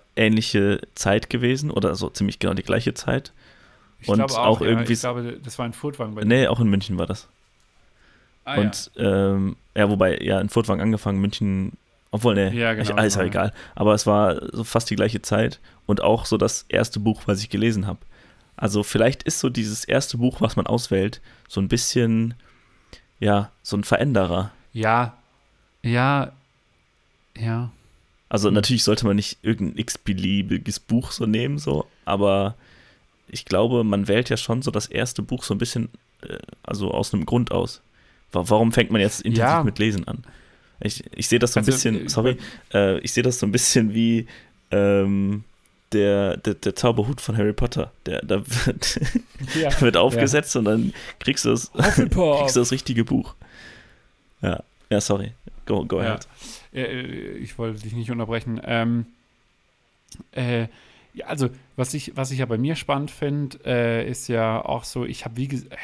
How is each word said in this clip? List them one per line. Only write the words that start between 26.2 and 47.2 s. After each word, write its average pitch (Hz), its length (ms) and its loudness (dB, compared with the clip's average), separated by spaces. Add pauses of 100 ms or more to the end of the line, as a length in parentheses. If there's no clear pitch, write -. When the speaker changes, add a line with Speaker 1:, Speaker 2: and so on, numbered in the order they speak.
Speaker 2:
ja. 117 320 -4 (580)
Speaker 1:
Also 104 200 2
Speaker 2:
Hm. 95 60 4
Speaker 1:
natürlich 107 300 2
sollte 107 220 2
man 101 100 4
nicht - 260 -4
irgendein 98 360 -2
x-beliebiges 95 1000 -4
Buch 120 320 -2
so 120 140 -4
nehmen, 123 320 0
so, 143 280 -2 (180)
aber 98 500 2 (720)
ich - 160 -12
glaube, 117 400 2
man 101 240 0
wählt 110 220 2
ja 123 60 2
schon 117 260 -4
so 131 80 -2
das 104 160 -4
erste - 360 -4
Buch 120 220 -6
so 110 100 -2
ein 101 40 -2
bisschen, 117 300 -4 (340)
äh, - 160 -12 (240)
also 101 300 -4
aus - 200 -2
einem 101 140 0
Grund 120 260 2
aus. - 300 -4 (480)
Wa-, 90 180 -2
warum 113 240 4
fängt 113 180 2
man 110 100 4
jetzt 101 220 2
intensiv 113 280 2
Speaker 2:
Ja. 160 140 2
Speaker 1:
mit 104 140 0
Lesen 104 280 0
an? - 160 -8 (580)
Ich, - 240 -6 (100)
ich - 140 -4
seh 120 100 4
das 117 140 2
so 113 80 2
ein - 60 0
Speaker 2:
Also, 135 60 6
Speaker 1:
bisschen, 110 340 0
Speaker 2:
äh, - 20 -6
Speaker 1:
sorry, 123 300 2 (340)
äh, 95 280 4
ich - 120 -6
seh 120 100 2
das 123 160 2
so - 80 0
ein 104 60 0
bisschen 113 400 4
wie, 113 340 2 (440)
ähm, 98 760 2 (480)
der, 101 460 2
der, 104 160 -2
der - 200 -4
Zauberhut 117 460 0